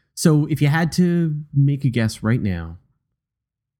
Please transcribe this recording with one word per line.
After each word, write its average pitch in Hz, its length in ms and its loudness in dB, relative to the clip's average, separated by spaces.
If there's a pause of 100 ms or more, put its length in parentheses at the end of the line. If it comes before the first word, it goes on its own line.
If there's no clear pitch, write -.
(140)
So 151 360 2
if 151 120 -4
you 147 80 2
had 165 240 0
to 175 420 0 (180)
make 139 300 2
a 135 60 0
guess 110 340 -2
right 113 180 0
now, 85 360 -4 (1040)